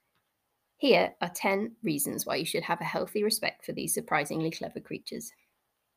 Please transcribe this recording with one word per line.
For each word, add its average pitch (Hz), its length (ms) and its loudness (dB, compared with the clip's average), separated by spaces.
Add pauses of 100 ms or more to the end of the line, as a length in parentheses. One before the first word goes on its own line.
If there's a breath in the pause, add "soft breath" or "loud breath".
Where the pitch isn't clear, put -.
(760)
Here 190 440 6
are 175 80 0
ten 202 440 0 (100)
reasons 151 420 -2
why 139 120 0
you 151 80 0
should 170 180 -2
have - 180 -2
a 160 40 -4
healthy 180 380 0
respect - 400 -2
for - 80 -8
these - 220 -2
surprisingly 156 560 0
clever - 300 -8
creatures. - 520 -10 (640)